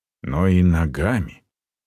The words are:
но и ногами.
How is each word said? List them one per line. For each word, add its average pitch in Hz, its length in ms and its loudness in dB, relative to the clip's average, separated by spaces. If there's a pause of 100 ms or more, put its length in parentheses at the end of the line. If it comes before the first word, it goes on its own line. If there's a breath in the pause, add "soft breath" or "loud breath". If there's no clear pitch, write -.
(220)
но 78 260 -2
и 92 140 4
ногами. 85 840 -2 (440)